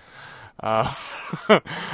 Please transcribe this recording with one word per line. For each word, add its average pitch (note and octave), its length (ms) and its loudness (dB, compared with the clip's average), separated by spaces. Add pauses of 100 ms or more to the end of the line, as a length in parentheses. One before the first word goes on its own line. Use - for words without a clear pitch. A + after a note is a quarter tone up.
(600)
Uh, A2 320 2 (540)
<laughs> G3+ 120 10 (340)